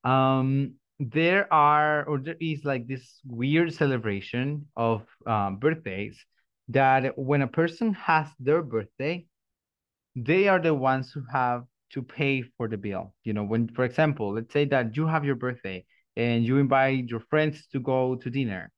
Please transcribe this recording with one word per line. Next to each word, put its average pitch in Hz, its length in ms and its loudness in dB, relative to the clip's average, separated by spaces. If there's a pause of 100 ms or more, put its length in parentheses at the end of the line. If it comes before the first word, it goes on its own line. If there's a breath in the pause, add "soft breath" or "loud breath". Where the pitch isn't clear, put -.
um, 131 720 2 (240)
there 165 540 2
are, 151 540 4
or 147 120 -2
there 156 220 -8
is, 151 240 -4
like, 131 240 -4
this 131 360 -12
weird 139 480 0
celebration 131 920 -2 (100)
of, 113 300 0 (200)
um, 101 320 0
birthdays 107 640 -4 (440)
that 135 480 2
when 139 260 0
a 127 60 0
person 170 440 0
has 156 340 0 (140)
their 147 220 2
birthday, 139 640 -6 (920)
they 165 320 2
are 185 100 4
the 160 160 2
ones 131 380 0
who 143 100 -10 (100)
have 123 320 0 (260)
to 135 120 -8
pay 139 400 -2 (140)
for 117 100 -4
the 107 100 -4
bill. 98 460 -8
You 110 100 -4
know, 104 120 -2
when, 113 240 0
for 127 160 -2
example, 123 500 0
let's 113 180 -8
say 147 140 2
that 123 300 0
you 156 100 0
have 160 180 -2
your 139 120 0
birthday 117 480 -8 (320)
and 117 280 2
you 127 140 2
invite 135 500 2
your 117 120 -6
friends 151 480 -2
to 135 120 -6
go 127 360 0
to 127 140 -8
dinner. 110 480 -4